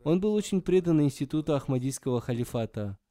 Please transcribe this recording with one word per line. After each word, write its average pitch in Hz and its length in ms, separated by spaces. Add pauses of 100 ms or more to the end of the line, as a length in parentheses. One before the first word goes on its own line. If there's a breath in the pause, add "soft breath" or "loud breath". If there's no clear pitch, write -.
Он 170 160
был 214 140
очень 202 260
предан 175 400
институту 147 540
Ахмадийского 131 680
халифата. 113 760 (120)